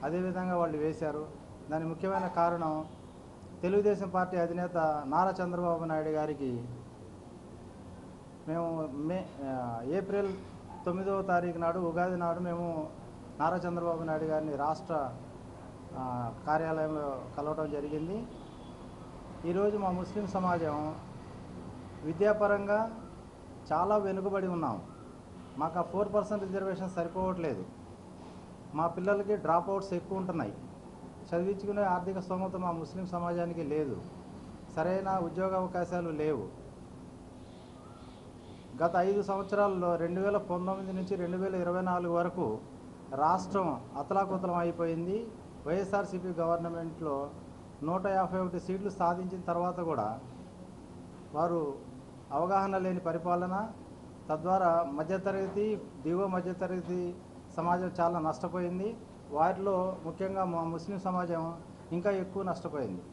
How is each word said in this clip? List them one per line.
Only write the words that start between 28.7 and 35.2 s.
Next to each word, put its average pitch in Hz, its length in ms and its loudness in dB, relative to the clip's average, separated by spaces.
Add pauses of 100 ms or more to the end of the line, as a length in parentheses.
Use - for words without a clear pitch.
మా 160 120 4
పిల్లలకి 202 480 2
డ్రాప్అవుట్స్ 190 580 4
ఎక్కువ 175 240 -2
ఉంటున్నాయి. 170 360 0 (840)
చదివించుకునే 196 460 2
ఆర్థిక 185 380 2
స్తోమత 185 360 -2
మా 185 160 0
ముస్లిం 165 340 -4
సమాజానికి 175 580 0
లేదు. 139 380 0 (760)
సరైన 190 420 2
ఉద్యోగ 185 380 2